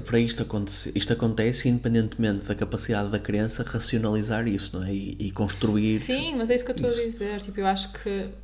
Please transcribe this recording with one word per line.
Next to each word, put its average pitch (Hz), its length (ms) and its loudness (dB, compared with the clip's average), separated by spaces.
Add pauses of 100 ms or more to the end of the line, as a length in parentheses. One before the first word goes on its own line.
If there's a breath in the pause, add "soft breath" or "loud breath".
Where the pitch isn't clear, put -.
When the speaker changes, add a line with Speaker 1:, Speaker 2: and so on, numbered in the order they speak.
Speaker 1:
para 117 200 2
isto 117 240 0
acontecer, - 500 -4
isto 101 180 2
acontece 117 560 2
independentemente 113 760 2
da 104 100 -2
capacidade 101 560 -2
da 107 80 0
criança 107 460 0
racionalizar 110 800 0
isso, 98 320 -2
não 92 80 -4
é? 98 80 -2
E, 98 240 -4
e 101 140 -2
construir 107 640 2
Speaker 2:
Sim, 285 380 -2
mas 226 140 0
é 247 40 6
isso 247 100 2
que 254 60 -6
eu 240 60 -2
estou 247 120 0
a 240 40 2
Speaker 1:
isso. 233 100 0
Speaker 2:
dizer. 208 400 -4
Tipo, 202 180 -8
eu 190 60 2
acho 190 280 0
que 196 340 -4 (160)